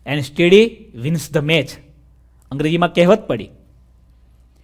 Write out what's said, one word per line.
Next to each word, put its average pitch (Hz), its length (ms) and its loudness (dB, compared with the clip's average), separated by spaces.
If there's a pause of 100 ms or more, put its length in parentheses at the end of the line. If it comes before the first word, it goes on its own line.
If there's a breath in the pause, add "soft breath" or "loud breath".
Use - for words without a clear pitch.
(120)
and 151 60 -2
steady 180 520 2 (340)
wins 160 340 -4
the 147 60 -2
match." 151 240 0 (840)
અંગ્રેજીમાં 160 420 -2
કહેવત 185 340 2
પડી. 117 240 -8 (1120)